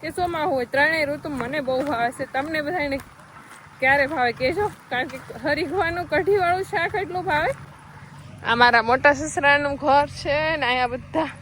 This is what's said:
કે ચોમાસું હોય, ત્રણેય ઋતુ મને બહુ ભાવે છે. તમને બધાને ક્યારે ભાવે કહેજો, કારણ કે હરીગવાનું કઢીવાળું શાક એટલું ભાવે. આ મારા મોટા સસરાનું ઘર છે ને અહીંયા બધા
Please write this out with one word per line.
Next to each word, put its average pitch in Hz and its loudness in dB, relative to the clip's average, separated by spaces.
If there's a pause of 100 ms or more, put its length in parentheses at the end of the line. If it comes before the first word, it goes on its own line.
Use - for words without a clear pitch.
કે 311 -8
ચોમાસું 349 -2
હોય, 262 0
ત્રણેય 302 2
ઋતુ 285 -6
મને 277 -4
બહુ 262 0
ભાવે 240 0
છે. 262 -6
તમને 302 -4
બધાને 294 -2 (800)
ક્યારે 269 4
ભાવે 254 0
કહેજો, 285 0 (200)
કારણ 254 -2
કે - -12 (240)
હરીગવાનું 330 0
કઢીવાળું 370 2
શાક 381 -2
એટલું 359 -4
ભાવે. 330 2 (960)
આ 220 2
મારા 240 6
મોટા 262 2
સસરાનું 285 2
ઘર 285 4
છે 311 -2
ને 277 -2
અહીંયા 247 0
બધા 262 -4 (140)